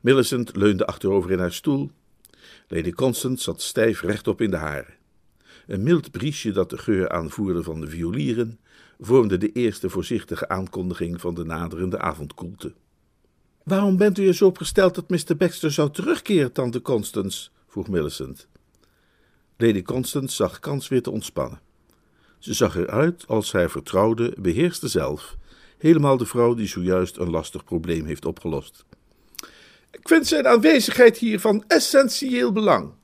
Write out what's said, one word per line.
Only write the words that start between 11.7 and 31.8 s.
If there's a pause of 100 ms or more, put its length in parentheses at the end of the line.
avondkoelte. (920)
"Waarom
bent
u
er
zo
op
gesteld
dat
mister
Baxter
zou
terugkeren,
tante
Constance?" (180)
vroeg
Millicent. (1080)
Lady
Constance
zag
kans
weer
te
ontspannen. (760)
Ze
zag
eruit
als
haar
vertrouwde,
beheerste
zelf, (420)
helemaal
de
vrouw
die
zojuist
een
lastig
probleem
heeft
opgelost. (1040)
"Ik
vind
zijn
aanwezigheid
hier
van
essentieel